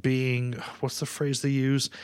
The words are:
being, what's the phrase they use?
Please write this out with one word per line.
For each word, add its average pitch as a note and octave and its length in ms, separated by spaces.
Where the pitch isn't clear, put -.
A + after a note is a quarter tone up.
being, B2+ 520
what's - 180
the D#3+ 60
phrase C#3+ 360
they C#3+ 80
use? C3+ 400